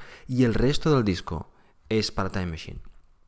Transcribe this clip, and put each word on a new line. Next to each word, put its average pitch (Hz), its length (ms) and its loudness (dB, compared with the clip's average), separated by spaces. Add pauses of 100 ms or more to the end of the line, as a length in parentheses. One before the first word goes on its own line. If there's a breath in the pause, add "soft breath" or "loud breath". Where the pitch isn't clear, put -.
(260 loud breath)
Y 127 200 2
el 113 80 4
resto 143 420 4
del 123 80 4
disco 87 480 -4 (380 soft breath)
es 110 220 0
para 95 180 -2
Time 92 180 -4
Machine. - 320 -10 (480)